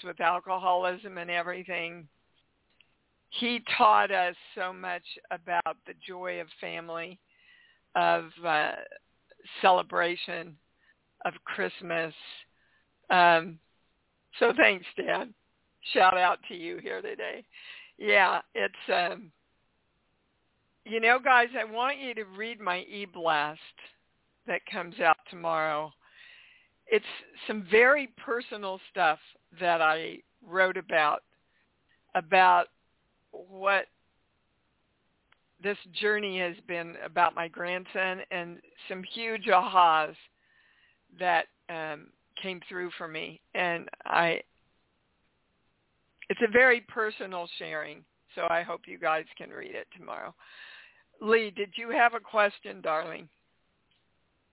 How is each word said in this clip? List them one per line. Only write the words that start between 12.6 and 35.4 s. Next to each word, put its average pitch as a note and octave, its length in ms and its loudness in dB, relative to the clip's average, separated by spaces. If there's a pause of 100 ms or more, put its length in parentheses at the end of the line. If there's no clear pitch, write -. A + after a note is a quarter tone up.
Um, E3+ 500 6 (800)
so A#3 180 4
thanks, G#3 300 4 (100)
Dad. - 360 -4 (640)
Shout F#3 240 6
out F3+ 200 2 (100)
to - 60 -12
you F3 240 -10
here F#3+ 220 -8
today. G#3 440 -10 (540)
Yeah, G3+ 420 4 (140)
it's, G3+ 200 -2 (180)
um, F3+ 400 -2 (1500)
you A3 140 -6
know, A#3 200 4
guys, B3 300 4 (100)
I A3 60 -4
want A#3+ 340 -4
you C4 160 -10
to A3 100 -8
read G#3 340 -10
my F#3 220 -4
e-blast D#3+ 800 -4 (840)
that F3+ 260 -4
comes F3 260 -10
out E3 200 4 (100)
tomorrow. D#3 640 -4 (960)
It's G#3 180 2 (420)
some G#3+ 240 -8
very B3+ 460 6
personal G#3 640 -8 (100)
stuff D#3+ 280 2 (420)
that E3+ 200 2
I D#3+ 380 0 (260)
wrote F#3 320 2
about, D#3+ 460 2 (920)
about F3+ 540 6 (600)
what F#3+ 560 -2 (1800)